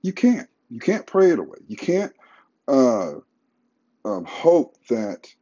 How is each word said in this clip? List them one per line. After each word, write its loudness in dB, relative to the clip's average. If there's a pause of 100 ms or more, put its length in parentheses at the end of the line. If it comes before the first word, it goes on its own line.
You -4
can't. 0 (220)
You -14
can't -4
pray 4
it 0
away. -10 (100)
You -14
can't, -2 (540)
uh, 2 (920)
um, -6
hope 2 (120)
that -6